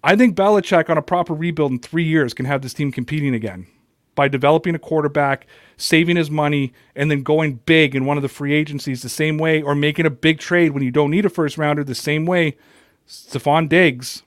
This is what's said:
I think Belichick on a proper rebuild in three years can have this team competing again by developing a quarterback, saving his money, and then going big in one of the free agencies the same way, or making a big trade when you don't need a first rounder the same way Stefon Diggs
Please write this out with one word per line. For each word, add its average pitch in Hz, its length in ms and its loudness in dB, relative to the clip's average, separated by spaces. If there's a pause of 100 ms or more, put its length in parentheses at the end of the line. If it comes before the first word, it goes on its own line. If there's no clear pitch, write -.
I 185 120 4
think 220 200 4
Belichick 196 540 2
on 160 80 2
a 151 40 0
proper 175 320 -2
rebuild 156 380 -2
in 123 80 -4
three 165 240 -4
years 156 300 0
can 131 120 -6
have 139 160 -2
this 131 120 -12
team 143 180 -4
competing 139 420 -4
again 98 340 -8 (480)
by 139 120 2
developing 151 480 2
a 151 40 -6
quarterback, 147 680 -2 (300)
saving 170 400 2
his 156 120 0
money, 147 440 -2 (220)
and 143 140 -2
then 143 140 -2
going 151 320 0 (100)
big 156 300 4
in 131 100 -2
one 143 120 0
of 139 60 -4
the 135 60 -4
free 143 240 -4
agencies 143 480 -4
the 123 80 -12
same 156 280 -2
way, 160 240 2
or 143 120 -2
making 147 320 0
a 156 40 4
big 156 300 0
trade 175 320 2
when 139 120 -2
you 127 80 -2
don't 147 200 2
need 202 140 0
a 185 40 2
first 156 280 -4
rounder 147 260 -2
the 131 120 -8
same 156 300 -4
way 170 320 0 (500)
Stefon 147 640 -2
Diggs 151 580 0